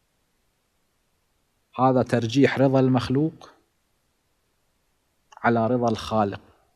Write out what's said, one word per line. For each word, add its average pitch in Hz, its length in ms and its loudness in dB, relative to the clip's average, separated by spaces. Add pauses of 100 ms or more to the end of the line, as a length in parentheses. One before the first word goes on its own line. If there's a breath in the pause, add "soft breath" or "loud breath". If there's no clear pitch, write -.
(1800)
هذا 127 240 2
ترجيح 120 560 0
رضا 135 200 2
المخلوق 131 720 -2 (1900)
على 117 240 2
رضا 120 220 0
الخالق. 107 520 -4 (340)